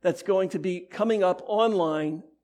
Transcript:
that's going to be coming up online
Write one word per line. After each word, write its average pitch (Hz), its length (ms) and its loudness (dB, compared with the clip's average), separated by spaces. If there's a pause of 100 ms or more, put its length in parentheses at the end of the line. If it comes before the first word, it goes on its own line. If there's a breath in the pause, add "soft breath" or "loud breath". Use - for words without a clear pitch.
that's 170 200 0
going 190 280 0
to 185 80 -4
be 180 220 -4
coming 214 420 0
up 180 240 2
online 165 760 0 (220)